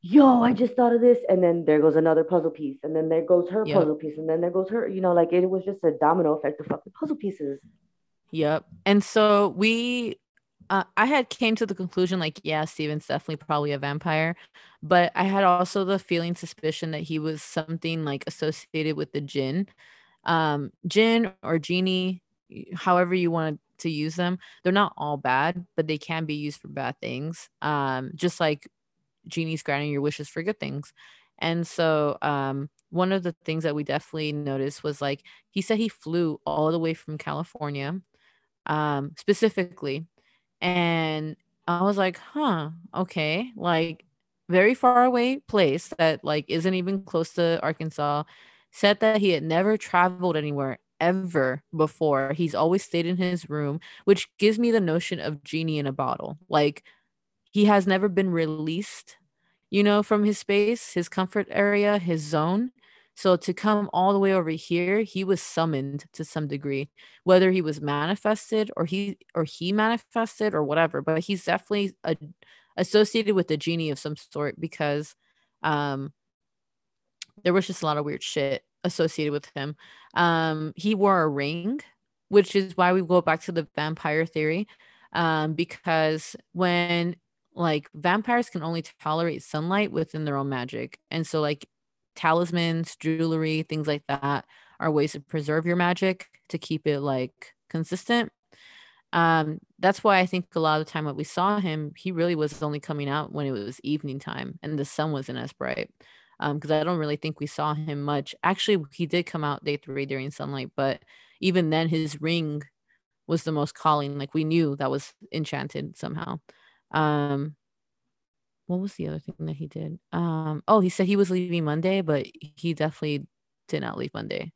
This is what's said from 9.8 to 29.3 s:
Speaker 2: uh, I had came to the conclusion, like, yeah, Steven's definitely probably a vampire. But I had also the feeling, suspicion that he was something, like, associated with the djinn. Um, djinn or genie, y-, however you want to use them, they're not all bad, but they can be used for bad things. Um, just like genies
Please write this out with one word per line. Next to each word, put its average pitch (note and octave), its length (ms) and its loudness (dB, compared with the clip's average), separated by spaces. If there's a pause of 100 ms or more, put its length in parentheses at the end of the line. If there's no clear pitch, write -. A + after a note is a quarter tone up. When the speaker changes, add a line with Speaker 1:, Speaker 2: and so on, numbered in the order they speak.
Speaker 2:
uh, F#3+ 140 2 (120)
I G#3+ 100 4
had C4+ 240 2
came A3+ 260 0
to A3+ 100 -2
the F#3+ 80 -6
conclusion, F#3 460 -2
like, D#3 220 -6
yeah, D3+ 220 -2
Steven's D3+ 420 -6
definitely D3 300 -4
probably D3 360 -2
a C#3 60 -4
vampire. D#3 580 -2 (460)
But F3 320 4
I F3+ 100 2
had G3 200 2
also F3+ 400 2
the F#3+ 140 0
feeling, E3+ 360 -2
suspicion D#3+ 580 -6
that D3+ 100 -6
he D#3 160 -4
was D#3 240 -4
something, D#3+ 640 -4
like, C#3 220 -4
associated D#3 680 -4
with D3+ 160 -6
the C#3+ 80 -2
djinn. C#3+ 480 -2 (560)
Um, D3+ 480 0 (140)
djinn A3 460 2 (100)
or D#3+ 160 0
genie, F#3 640 -2 (280)
y-, - 140 -16 (100)
however F3+ 400 2
you F3 160 2
want D#3+ 300 -2 (180)
to E3 120 -4
use D#3 260 -4
them, F3+ 220 0 (240)
they're F3+ 100 2
not G3+ 240 2
all D3 200 -2
bad, C#3+ 500 0 (100)
but D#3+ 100 0
they D#3 120 -2
can D#3+ 260 -6
be D3+ 100 -6
used D3 260 -8
for - 80 -20
bad C#3 320 -8
things. C#3+ 480 -8 (140)
Um, C#3 520 -2
just F3 260 -2
like D3+ 280 0 (600)
genies D#3+ 340 -6